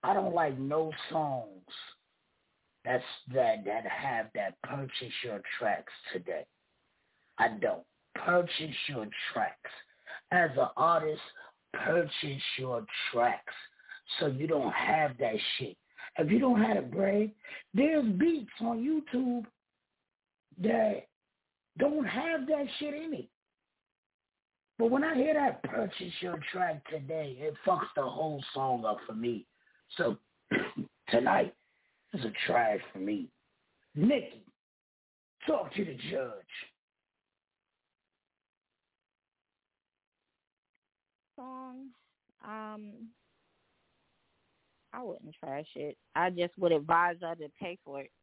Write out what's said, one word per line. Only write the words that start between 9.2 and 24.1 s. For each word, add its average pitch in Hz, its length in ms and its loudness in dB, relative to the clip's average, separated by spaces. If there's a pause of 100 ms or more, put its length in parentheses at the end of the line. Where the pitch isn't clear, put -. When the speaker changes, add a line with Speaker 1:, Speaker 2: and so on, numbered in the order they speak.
Speaker 1:
tracks. - 380 -4 (600)
As 175 260 6
an 131 100 4 (100)
artist, 156 440 4 (520)
purchase 151 680 0 (160)
your 123 280 -4 (260)
tracks 117 420 2 (680)
so 160 80 2
you 139 200 -2
don't 147 260 2
have 151 460 2
that 117 160 0 (220)
shit. 107 200 -6 (400)
If 156 140 4
you 226 80 8
don't 247 220 6
have 220 160 4
the 127 180 -4
bread, 202 360 4 (420)
there's 294 400 4
beats 277 360 4 (120)
on 226 180 0
YouTube 254 640 0 (1200)
that 220 420 2 (720)
don't 285 280 4
have 277 420 -2
that 294 180 2 (140)
shit 294 140 -4
in 311 200 -6
it. - 160 -10 (1500)